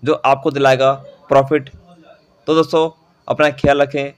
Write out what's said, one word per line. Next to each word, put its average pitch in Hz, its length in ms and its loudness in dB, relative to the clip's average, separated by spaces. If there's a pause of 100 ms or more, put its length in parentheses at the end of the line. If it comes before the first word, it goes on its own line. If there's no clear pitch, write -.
जो 143 120 -2
आपको 139 360 -2
दिलाएगा 135 400 2 (380)
profit। 135 400 0 (760)
तो 160 80 0
दोस्तों, 160 340 0 (380)
अपना 147 240 0
ख्याल 143 300 0
रखें 139 360 -4